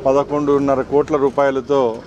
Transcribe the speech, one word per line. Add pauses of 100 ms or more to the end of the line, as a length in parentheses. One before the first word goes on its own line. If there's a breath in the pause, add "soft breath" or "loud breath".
పదకొండున్నర (100)
కోట్ల
రూపాయలతో (260)